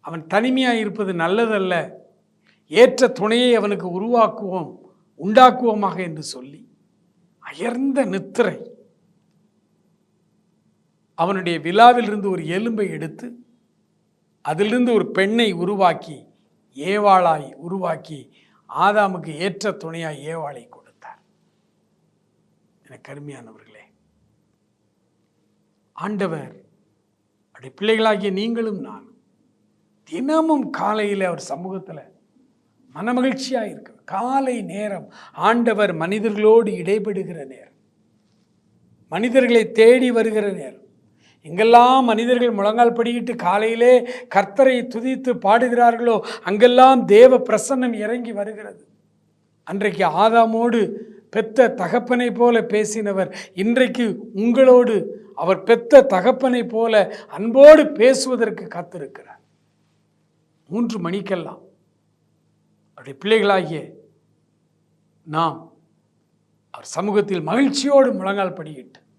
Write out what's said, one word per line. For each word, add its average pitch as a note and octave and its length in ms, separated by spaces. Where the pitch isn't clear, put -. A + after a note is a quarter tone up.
அவன் E3 260
தனிமையாய் B3 520
இருப்பது G#3 340
நல்லதல்ல, F#3 800
ஏற்ற A#3+ 400
துணையை A#3 460
அவனுக்கு F#3+ 480
உருவாக்குவோம், G3+ 760
உண்டாக்குவோமாக G#3+ 760
என்று E3 240
சொல்லி - 460
அயர்ந்த B3 680
நித்திரை. - 680
அவனுடைய F3 440
விலாவிலிருந்து G#3 720
ஒரு F3 120
எலும்பை G#3 460
எடுத்து, D#3+ 480
அதிலிருந்து G#3+ 500
ஒரு - 180
பெண்ணை G#3+ 420
உருவாக்கி, F3 760
ஏவாளாய் F3 800
உருவாக்கி, E3 760
ஆதாமுக்கு F#3 600
ஏற்ற F#3+ 420
துணையாய் D#3+ 560
ஏவாளை D3 420
கொடுத்தார். - 540
எனக்கு B2+ 280
அருமையானவர்களே, A#2+ 680
ஆண்டவர், F3 680
அவருடைய C3 220
பிள்ளைகளாகிய G#3+ 580
நீங்களும் A3 480
நானும் - 380
தினமும் D#4 680
காலையில G3+ 560
அவர் F3 220
சமூகத்துல F3 640
மனமகிழ்ச்சியா B3 680
இருக்க, G3 300
காலை B3+ 580
நேரம் F#3+ 500
ஆண்டவர் G#3 640
மனிதர்களோடு G#3 760
இடைபடுகிற F#3 760
நேரம், - 280
மனிதர்களை A#3 640
தேடி B3 380
வருகிற G#3+ 420
நேரம். C#3+ 280
எங்கெல்லாம் A#3 600
மனிதர்கள் A#3+ 480
முழங்கால் A3+ 420
படியிட்டு A#3+ 440
காலையிலே A3+ 580
கர்த்தரை B3 520
துதித்து B3+ 480
பாடுகிறார்களோ, A#3 840
அங்கெல்லாம் B3 600
தேவ A#3+ 340
பிரசன்னம் B3 560
இறங்கி A3+ 380
வருகிறது. G3+ 540
அன்றைக்கு F#3 400
ஆதாமோடு A3+ 760
பெத்த A3 380
தகப்பனை A#3+ 640
போல A#3 300
பேசினவர், G#3 760
இன்றைக்கு A#3+ 800
உங்களோடு A#3+ 600
அவர் F3+ 280
பெத்த A#3 400
தகப்பனை A#3+ 600
போல A3 520
அன்போடு C#4 640
பேசுவதற்கு A#3 720
காத்திருக்கிறார். E3 760
மூன்று A3 300
மணிக்கெல்லாம் F3+ 640
அவருடைய C#3 240
பிள்ளைகளாகிய F#3+ 720
நாம் D#3 500
அவர் - 140
சமூகத்தில் G3 580
மகிழ்ச்சியோடு C4 680
முழங்கால் F#3+ 400
படியிட்டு D3+ 480